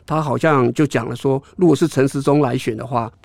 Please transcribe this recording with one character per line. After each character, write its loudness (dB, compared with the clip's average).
他 -2
好 -2
像 2
就 2
讲 -4
了 -8
说， -2
如 4
果 6
是 0
陈 0
时 -4
中 2
来 0
选 -4
的 -10
话， -4